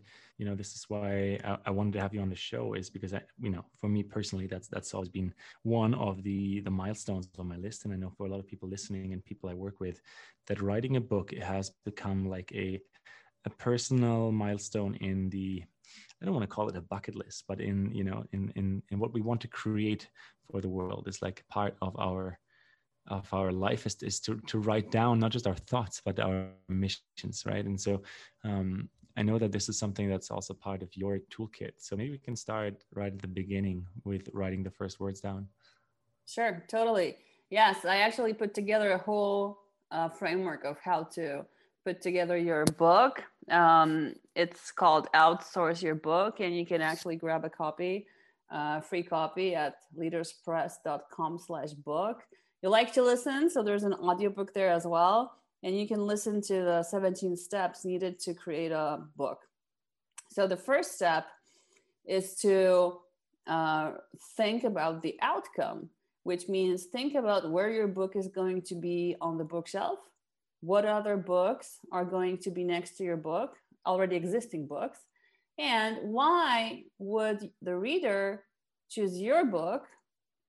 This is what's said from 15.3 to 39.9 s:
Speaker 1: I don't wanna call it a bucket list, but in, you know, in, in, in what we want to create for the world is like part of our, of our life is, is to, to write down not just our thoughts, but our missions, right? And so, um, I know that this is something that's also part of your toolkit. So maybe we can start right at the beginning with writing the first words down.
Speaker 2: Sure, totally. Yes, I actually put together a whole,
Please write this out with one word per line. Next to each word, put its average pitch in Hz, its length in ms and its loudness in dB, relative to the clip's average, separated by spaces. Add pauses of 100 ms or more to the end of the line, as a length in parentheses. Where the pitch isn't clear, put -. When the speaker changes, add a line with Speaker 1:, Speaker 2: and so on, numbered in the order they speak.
Speaker 1:
I 175 40 -6
don't 190 80 0
wanna 110 140 0
call 107 200 -2
it 101 80 -6
a 87 60 -8
bucket 98 340 -8
list, 98 320 -12
but 98 140 -6
in, 98 320 -2
you 101 100 -4
know, 95 300 -6
in, 98 220 -4
in, 98 340 -2
in 98 100 -4
what 113 140 -2
we 117 80 -2
want 117 200 0
to 110 60 -12
create 107 600 -2 (400)
for 98 120 -6
the 95 60 -4
world 92 400 -4
is 98 140 -8
like 98 260 -6
part 101 340 -2
of 92 160 -4
our, 92 420 -4 (680)
of 98 260 -6
our 95 200 0
life 98 320 0
is, - 180 -6
is 107 180 -6
to, 110 260 -6
to 110 120 -2
write 107 320 0
down 117 280 4
not 113 120 2
just 117 160 -2
our 92 80 0
thoughts, - 480 -4
but 95 160 -4
our 95 280 0 (200)
missions, - 800 -4
right? 104 200 -2
And 98 140 -4
so, 98 220 0 (440)
um, 95 440 -2 (260)
I 113 80 0
know 110 160 2
that 110 120 0
this 104 180 -2
is 104 80 -4
something 101 320 -2
that's 95 220 -4
also 101 220 -8
part 98 280 -8
of 90 140 -12
your 98 240 -2 (100)
toolkit. 110 480 -10
So - 180 -10
maybe 120 160 -4
we 139 60 -10
can 127 180 -10
start 107 480 -6 (100)
right 101 180 -4
at 95 100 -12
the 92 80 -8
beginning 95 560 -2 (180)
with 98 300 -4
writing 95 300 -4
the 95 80 -8
first - 280 -8
words 98 220 -6
down. 98 260 -8 (800)
Speaker 2:
Sure, 208 420 -2
totally. 220 480 2 (320)
Yes, 196 360 4
I 190 120 4
actually 220 360 2
put 214 200 -2
together 208 380 2
a 185 60 4
whole, 202 600 0 (320)